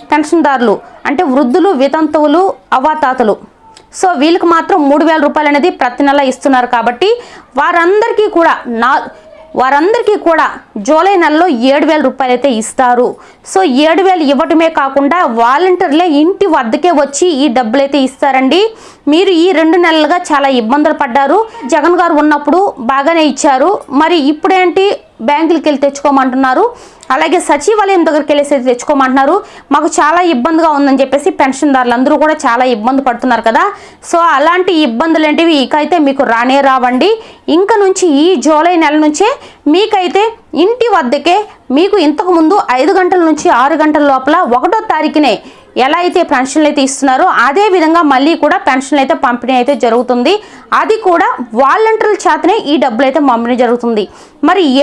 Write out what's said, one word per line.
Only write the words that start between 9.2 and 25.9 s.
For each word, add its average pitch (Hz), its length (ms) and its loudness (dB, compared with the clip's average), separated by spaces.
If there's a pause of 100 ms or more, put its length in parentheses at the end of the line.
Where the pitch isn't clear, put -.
వారందరికీ 370 540 0 (120)
కూడా 311 200 2 (420)
జూలై 330 340 2
నెలలో 311 240 2 (240)
ఏడు 302 200 0
వేల 311 180 0
రూపాయలు 254 280 -2
అయితే 269 140 -2 (100)
ఇస్తారు. 247 480 0 (440)
So 381 80 0 (260)
ఏడు 320 200 2
వేలు 370 260 2
ఇవ్వటమే 320 360 0 (100)
కాకుండా 277 400 0 (220)
వాలంటీర్లే 339 680 2 (160)
ఇంటి 381 340 0
వద్దకే 269 440 0
వచ్చి 285 260 -2 (160)
ఈ 302 60 2 (100)
డబ్బులు 254 280 0
అయితే 285 120 -2 (100)
ఇస్తారండి. 262 540 0 (500)
మీరు 381 220 2 (100)
ఈ - 20 2 (120)
రెండు 320 180 2 (100)
నెలలుగా 320 340 0 (100)
చాలా 277 180 0 (140)
ఇబ్బందులు 294 400 0
పడ్డారు. 277 380 0 (340)
జగన్ 320 260 2
గారు 339 220 0
ఉన్నప్పుడు 302 400 0 (320)
బాగానే 311 380 0
ఇచ్చారు, 285 380 0 (300)
మరి 330 180 2 (140)
ఇప్పుడేంటి 370 540 0 (420)
బ్యాంకులకి 311 400 0
వెళ్ళి 277 160 -2
తెచ్చుకోమంటున్నారు, 269 800 0 (520)